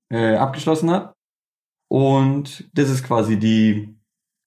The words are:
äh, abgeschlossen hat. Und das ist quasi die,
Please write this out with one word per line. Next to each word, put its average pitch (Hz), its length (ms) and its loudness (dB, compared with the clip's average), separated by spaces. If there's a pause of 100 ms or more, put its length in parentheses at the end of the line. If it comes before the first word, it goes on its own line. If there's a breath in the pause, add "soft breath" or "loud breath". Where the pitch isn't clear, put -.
äh, 113 260 0
abgeschlossen 156 560 -2
hat. 190 220 -4 (760)
Und 135 880 0
das 143 140 2
ist 131 140 -2
quasi 110 340 0
die, 110 580 0 (520)